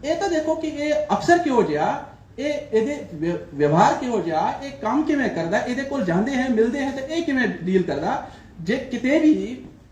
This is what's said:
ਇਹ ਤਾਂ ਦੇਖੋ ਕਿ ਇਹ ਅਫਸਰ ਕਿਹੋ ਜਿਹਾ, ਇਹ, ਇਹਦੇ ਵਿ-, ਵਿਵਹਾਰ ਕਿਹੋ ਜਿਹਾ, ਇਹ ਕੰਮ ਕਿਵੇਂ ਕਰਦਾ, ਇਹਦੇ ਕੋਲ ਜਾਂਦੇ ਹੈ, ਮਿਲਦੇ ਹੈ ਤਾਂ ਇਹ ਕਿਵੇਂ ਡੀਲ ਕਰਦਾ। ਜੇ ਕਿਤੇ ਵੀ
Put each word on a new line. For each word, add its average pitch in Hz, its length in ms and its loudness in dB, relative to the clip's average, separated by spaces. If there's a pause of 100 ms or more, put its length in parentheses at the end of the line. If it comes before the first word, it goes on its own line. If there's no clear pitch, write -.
ਇਹ 320 120 0
ਤਾਂ 381 120 -2
ਦੇਖੋ 320 260 0
ਕਿ 320 140 -4
ਇਹ 294 260 -2 (180)
ਅਫਸਰ 339 260 6
ਕਿਹੋ 269 240 4
ਜਿਹਾ, 156 440 0 (320)
ਇਹ, 294 160 -2 (180)
ਇਹਦੇ 220 420 0
ਵਿ-, 165 240 -2 (160)
ਵਿਵਹਾਰ 147 400 4
ਕਿਹੋ 233 280 -2
ਜਿਹਾ, 165 400 0
ਇਹ 277 80 -10
ਕੰਮ 240 320 -2
ਕਿਵੇਂ 277 260 0
ਕਰਦਾ, 170 300 -2
ਇਹਦੇ 254 240 -2
ਕੋਲ 262 220 -4
ਜਾਂਦੇ 190 280 0
ਹੈ, 262 160 0
ਮਿਲਦੇ 247 320 2
ਹੈ 269 100 -2
ਤਾਂ 262 120 -6
ਇਹ 330 200 -2
ਕਿਵੇਂ 262 260 0
ਡੀਲ 180 340 0
ਕਰਦਾ। 160 440 -4 (340)
ਜੇ 190 160 -2
ਕਿਤੇ 262 420 0
ਵੀ 254 460 2 (280)